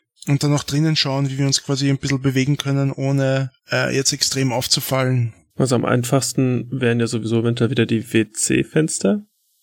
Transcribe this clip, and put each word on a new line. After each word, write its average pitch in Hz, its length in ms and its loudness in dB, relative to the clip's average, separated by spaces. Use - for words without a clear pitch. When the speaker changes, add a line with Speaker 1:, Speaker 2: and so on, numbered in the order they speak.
Speaker 1:
und 143 160 2
dann 147 100 2
auch 143 100 0
drinnen 151 340 0
schauen, 139 320 -2
wie 131 80 -8
wir 139 100 2
uns - 160 0
quasi 139 260 0
ein 139 80 2
bisschen 135 240 -2
bewegen 131 360 2
können, 139 340 0
ohne, 135 600 0
äh, 127 240 0
jetzt 135 160 0
extrem 135 400 -2
aufzufallen. 127 800 0
Speaker 2:
Also 131 200 0
am 110 100 0
einfachsten 123 840 0
wären 120 300 0
ja 117 80 2
sowieso 113 320 0
eventuell 117 320 2
wieder 117 160 2
die 113 260 -2
W-C-Fenster. 156 1080 0